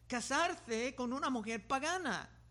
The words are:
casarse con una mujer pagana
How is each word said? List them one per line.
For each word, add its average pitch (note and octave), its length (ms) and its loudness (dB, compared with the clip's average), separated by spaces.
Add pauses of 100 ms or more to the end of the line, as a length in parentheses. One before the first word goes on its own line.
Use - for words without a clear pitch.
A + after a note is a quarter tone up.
casarse C4 880 0
con B3 180 0
una C#4+ 180 2
mujer A3+ 360 -2
pagana C#4 640 0 (200)